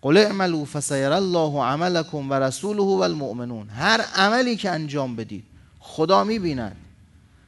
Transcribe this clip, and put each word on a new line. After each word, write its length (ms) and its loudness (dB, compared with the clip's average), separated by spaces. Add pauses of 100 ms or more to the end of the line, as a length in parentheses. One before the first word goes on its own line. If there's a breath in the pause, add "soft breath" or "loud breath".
«قل 140 4
اعملوا 480 2
فسیری 400 -4
الله 580 0
عملکم 680 -2
و 40 0
رسوله 480 0
و 200 2
المؤمنون.» 680 -4
هر 320 0
عملی 560 2
که 140 -2
انجام 460 -4
بدید، 280 -10 (340 soft breath)
خدا 460 2
می‌بیند، 520 -4 (720 soft breath)